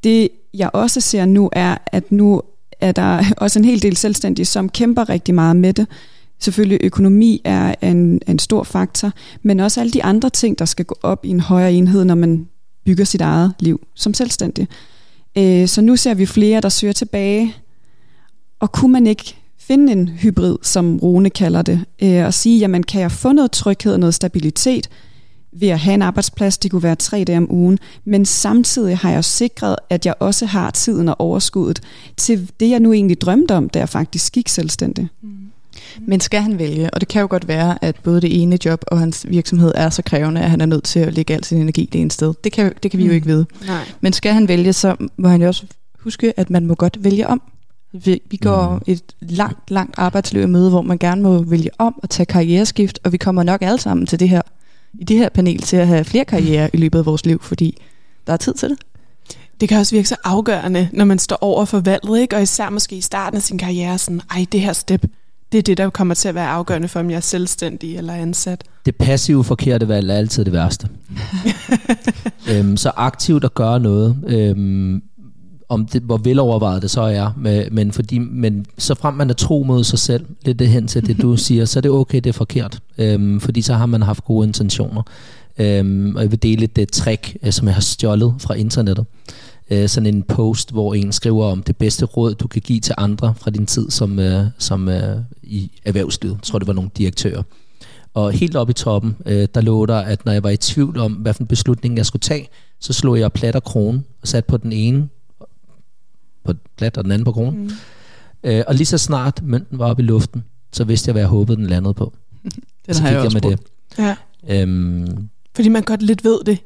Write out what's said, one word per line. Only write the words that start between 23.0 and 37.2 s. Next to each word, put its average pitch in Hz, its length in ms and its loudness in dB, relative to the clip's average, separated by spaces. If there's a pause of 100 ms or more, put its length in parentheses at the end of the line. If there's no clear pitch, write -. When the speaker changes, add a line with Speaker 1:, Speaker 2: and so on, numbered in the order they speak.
Speaker 1:
jeg 175 100 0
få 254 200 0
noget 277 200 4
tryghed 196 420 0
og 185 60 2
noget 170 160 2
stabilitet 180 720 -2 (640)
ved 190 140 0
at 165 120 2
have 190 140 2
en 202 80 4
arbejdsplads, 196 560 -2
det 196 140 -2
kunne 180 120 0
være 165 120 2
tre 202 280 -4
dage 170 140 0
om 170 140 0
ugen, 180 280 4 (260)
men 202 200 2
samtidig 214 720 0
har 175 140 0
jeg 165 140 0
sikret, 214 500 -2 (140)
at 175 160 -2
jeg 175 140 0
også 202 260 0
har 190 260 -2
tiden 170 380 0
og - 100 -2
overskuddet 180 640 -2 (360)
til 190 420 0
det, 226 100 4
jeg 247 100 2
nu 226 140 6
egentlig 196 280 2
drømte 214 340 4
om, 151 140 0
da 156 100 -2
jeg 131 100 -2
faktisk - 440 -4
gik 247 160 -2
selvstændig. 170 580 -4 (160)
Speaker 2:
Mm. 214 60 -16 (800)
Speaker 3:
Men 190 120 2
skal 208 220 -2
han 208 180 -2
vælge, 156 340 -2
og 170 60 -4
det 185 100 -2
kan 208 120 0